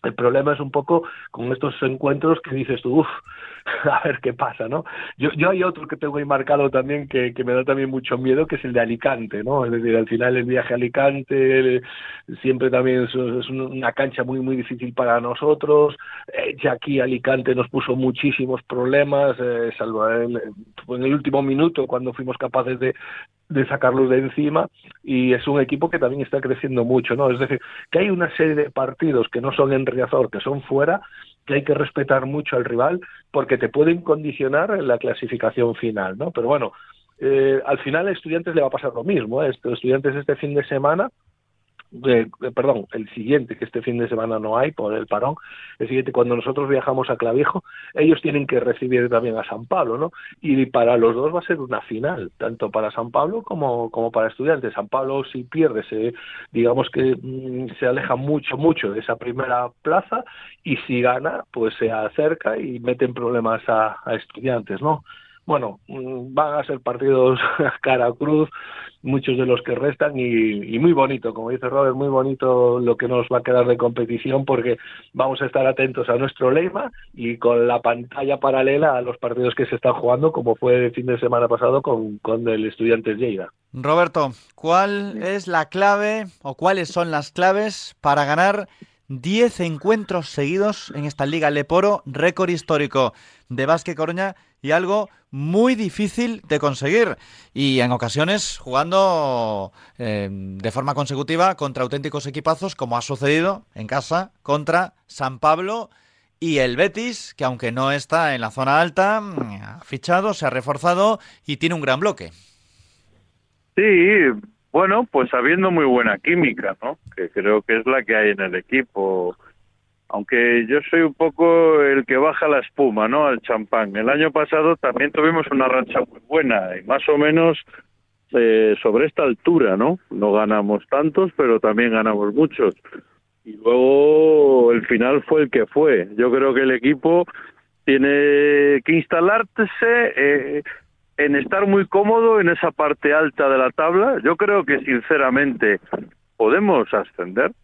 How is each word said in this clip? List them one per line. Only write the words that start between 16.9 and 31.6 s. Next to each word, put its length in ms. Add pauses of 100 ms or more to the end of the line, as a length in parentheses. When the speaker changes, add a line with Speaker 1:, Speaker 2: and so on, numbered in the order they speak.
Speaker 1:
Alicante 560
nos 140
puso 260
muchísimos 680
problemas, 760
eh, 380
salvo 320
en, 280
en 680
el 100
último 280
minuto 460
cuando 260
fuimos 240
capaces 420
de, 140 (560)
de 180
sacarlos 420
de 100
encima, 480 (360)
y 300
es 140
un 140
equipo 280
que 100
también 220
está 200
creciendo 440
mucho, 300
¿no? 140
Es 100
decir, 200 (320)
que 80
hay 100
una 260
serie 200
de 160
partidos 580
que 120
no 120
son 200
en 120
Riazor, 460
que 80
son 240
fuera, 380 (440)
que 100
hay 100